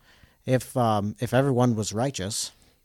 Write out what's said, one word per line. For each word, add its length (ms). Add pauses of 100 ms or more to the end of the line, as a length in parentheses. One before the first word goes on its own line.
(460)
If, 320
um, 420
if 140
everyone 420
was 160
righteous, 600 (340)